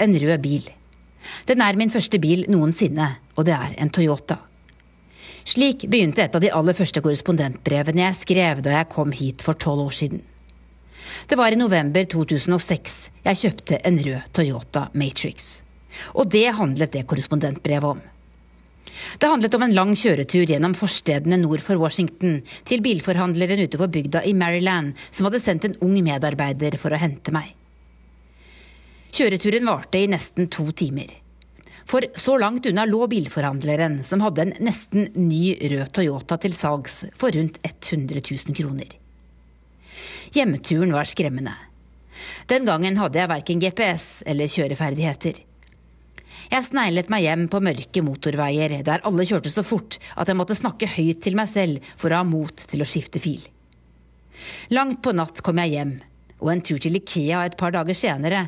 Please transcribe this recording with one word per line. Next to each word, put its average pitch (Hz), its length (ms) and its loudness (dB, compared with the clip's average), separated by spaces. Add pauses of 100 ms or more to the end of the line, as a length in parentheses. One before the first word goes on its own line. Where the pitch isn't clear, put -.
en 202 180 6
rød 151 220 2
bil. 143 240 -2 (800)
Den 247 140 4
er 202 160 4
min 220 120 2
første 208 320 2
bil 170 280 2
noensinne, 156 560 2 (280)
og 156 120 2
det 165 80 4
er 135 260 -4
en 151 120 0
Toyota. 151 460 0 (1080)
Slik 262 400 2
begynte 196 380 4
et - 100 0
av 170 80 2
de 208 80 4
aller 165 240 4
første 165 280 0
korrespondentbrevene 147 1000 0
jeg 185 160 2
skrev 170 460 2
da 139 120 2
jeg 160 140 0
kom 147 240 -2
hit 131 300 -4
for 156 100 2
tolv 143 300 0
år 139 100 -6
siden. - 300 -4 (1000)
Det 233 120 2
var 220 160 6
i 233 40 4
november 180 520 4
to 160 160 2
tusen 165 280 2
og 170 80 0
seks - 340 -2 (260)
jeg 196 200 2
kjøpte - 440 0
en 175 160 4
rød 135 320 -6
Toyota 143 580 0
Matrix. - 680 -6 (580)
Og 254 100 4
det 214 280 6
handlet 151 360 0
det 131 140 -4
korrespondentbrevet 147 880 -2
om. - 60 -14 (1200)
Det 247 80 4
handlet 226 260 2
om 240 80 2
en 226 120 4
lang 190 200 4
kjøretur 170 540 2
gjennom 160 280 2
forstedene 165 600 0
nord 156 240 2
for 190 160 0
Washington, 160 600 0 (240)
til 240 200 0
bilforhandleren 180 760 0
ute 147 180 -2
på 185 140 2
bygda 147 320 0
i 208 120 2
Maryland, 175 600 0 (140)
som 190 160 0
hadde 226 160 0
sendt 180 240 0
en 185 180 -6
ung 190 180 4
medarbeider 143 800 -2
for 151 140 -2
å 151 40 0
hente 151 360 -2
meg. 151 180 -6 (1600)
Kjøreturen 214 560 2
varte 185 320 0
i 202 100 2
nesten 175 420 -2
to 151 220 -2
timer. 139 380 -4 (760)
For 254 160 0 (160)
så 269 220 2
langt 240 260 0
unna 202 220 2
lå 226 180 2
bilforhandleren, 147 960 -2
som 190 220 0
hadde 160 180 2
en 190 120 -2 (100)
nesten 208 500 0
ny 175 400 2 (160)
rød 135 240 -4
Toyota 165 460 0
til 185 160 -2
salgs 147 460 -2 (120)
for 254 220 0
rundt 160 240 -2 (300)
hundre 143 300 -4
tusen 139 360 -6
kroner. 139 320 -6 (1500)
Hjemturen 175 560 2
var 147 160 0
skremmende. 131 460 -4 (960)
Den 262 180 2
gangen 185 320 2
hadde 165 220 0
jeg 175 100 0
hverken 165 320 -2
G 185 80 2
P 220 220 0
S - 340 -4
eller 147 240 -2
kjøreferdigheter. 147 920 -2 (1040)
Jeg 254 160 0
sneglet 190 480 0
meg 202 140 2
hjem 165 260 2
på 202 120 0
mørke 165 400 -2
motorveier, 147 800 -2
der 156 240 0
alle 180 200 2
kjørte 170 240 0
så 208 160 -2
fort - 300 -4 (180)
at - 140 -2
jeg 190 100 2
måtte 185 160 -2
snakke 226 320 -4
høyt 165 360 -2
til 190 120 -2
meg 214 160 0
selv 170 440 -2
for 165 160 -2
å 170 100 2
ha 180 60 0
mot 156 440 -4
til 147 120 -2
å 139 40 -4
skifte - 320 -6
fil. 143 220 -4 (1300)
Langt 262 320 0
på 247 120 0
natt 165 280 -4
kom 170 160 0
jeg 165 140 0
hjem, 143 180 -2 (460)
og 160 160 0
en 175 100 -2
tur 147 160 -2
til 165 200 0
ikea 175 480 -2
et 175 120 -12
par 175 160 -2
dager 175 220 -2
senere 170 500 0